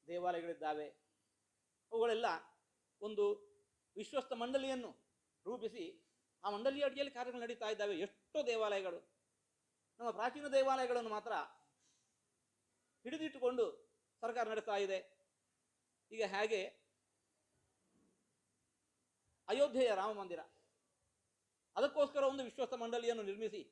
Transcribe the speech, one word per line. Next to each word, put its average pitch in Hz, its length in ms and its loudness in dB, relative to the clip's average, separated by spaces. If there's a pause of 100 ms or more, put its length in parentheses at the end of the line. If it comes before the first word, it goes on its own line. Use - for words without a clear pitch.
ದೇವಾಲಯಗಳಿದ್ದಾವೆ. 170 800 -2 (1040)
ಅವುಗಳೆಲ್ಲ 226 360 4 (760)
ಒಂದು 208 240 0 (720)
ವಿಶ್ವಸ್ತ 247 380 -4
ಮಂಡಳಿಯನ್ನು 254 580 -2 (540)
ರೂಪಿಸಿ, 214 380 -6 (600)
ಆ 190 60 -2
ಮಂಡಳಿಯ 269 400 0
ಅಡಿಯಲ್ಲಿ 277 240 -4
ಕಾರ್ಯಗಳು 247 280 -6
ನಡೀತಾ 226 280 -6
ಇದ್ದಾವೆ. 208 300 0
ಎಷ್ಟೋ - 480 -6
ದೇವಾಲಯಗಳು, 202 520 0 (1000)
ನಮ್ಮ 233 120 -2
ಪ್ರಾಚೀನ 254 360 -2
ದೇವಾಲಯಗಳನ್ನು 262 600 4
ಮಾತ್ರ 214 240 -4 (1700)
ಹಿಡಿದಿಟ್ಟುಕೊಂಡು 254 600 0 (580)
ಸರ್ಕಾರ 233 260 0
ನಡೆಸ್ತಾ 214 280 0
ಇದೆ. 190 220 2 (1120)
ಈಗ 220 140 0
ಹೇಗೆ 202 360 2 (2750)
ಅಯೋಧ್ಯೆಯ 254 480 6
ರಾಮ 196 180 0
ಮಂದಿರ, 185 280 -8 (1300)
ಅದಕ್ಕೋಸ್ಕರ 285 480 2
ಒಂದು 269 200 2
ವಿಶ್ವಸ್ತ 247 380 -4
ಮಂಡಳಿಯನ್ನು 233 420 0
ನಿರ್ಮಿಸಿ 202 380 -6 (100)